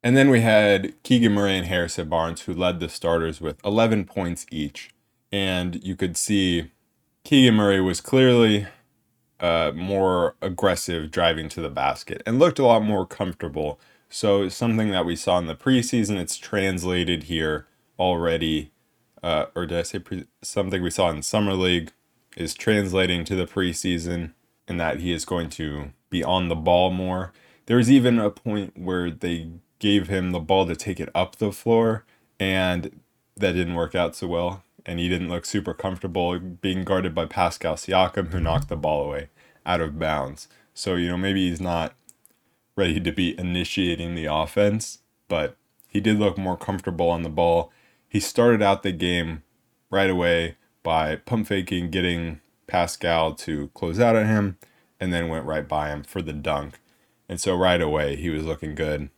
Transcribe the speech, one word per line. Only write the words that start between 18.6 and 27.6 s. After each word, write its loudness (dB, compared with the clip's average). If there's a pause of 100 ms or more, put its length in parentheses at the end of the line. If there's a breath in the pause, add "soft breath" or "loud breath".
Uh, -2 (100)
or -6
did -4
I -2
say -8
pre-, -12 (160)
something -4
we -2
saw 2
in -6
Summer 0
League 0 (460)
is -6
translating 0
to -4
the 0
preseason, -4 (360)
and -6
that -2
he -2
is -4
going -6
to -8 (180)
be -2
on 0
the 0
ball 2
more. -4 (340 soft breath)